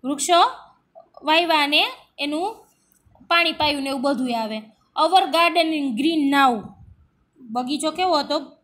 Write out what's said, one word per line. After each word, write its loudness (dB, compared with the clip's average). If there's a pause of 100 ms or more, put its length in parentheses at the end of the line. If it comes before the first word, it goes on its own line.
વૃક્ષો 2 (720)
વાયવા 2
ને 2 (340)
એનું -6 (720)
પાણી 2
પાયું -2
ને -6
એવું -4
બધુંય 0
આવે. -4 (460)
"Our 4
garden 2
in -2
green 0
now." 4 (800)
બગીચો -4
કેવો 0
હતો? -2 (260)